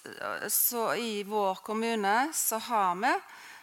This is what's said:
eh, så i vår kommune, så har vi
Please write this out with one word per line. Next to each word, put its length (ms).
eh, 420
så 500
i 260
vår 420
kommune, 680
så 260
har 360
vi 180